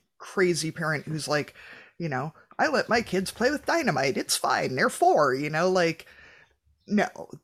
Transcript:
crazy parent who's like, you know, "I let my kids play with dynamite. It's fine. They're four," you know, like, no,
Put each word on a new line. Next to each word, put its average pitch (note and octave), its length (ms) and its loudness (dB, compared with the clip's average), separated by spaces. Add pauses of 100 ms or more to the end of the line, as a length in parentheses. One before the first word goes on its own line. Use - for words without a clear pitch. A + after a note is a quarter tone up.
(180)
crazy E3+ 540 0
parent D#3 340 -4
who's D#3 220 -6
like, D3 280 -2 (420)
you E3+ 120 -6
know, C3+ 240 -6 (260)
"I C4+ 80 4
let B3+ 220 0
my A#3 120 2
kids F#3 300 -2
play A#3+ 200 0
with D4 140 -4
dynamite. G3+ 520 0
It's - 200 -2
fine. B2+ 380 0
They're F3+ 140 2
four," F#3 440 4
you C#3+ 160 -2
know, D#3+ 200 0
like, E3+ 360 0 (840)
no, G3+ 200 0 (360)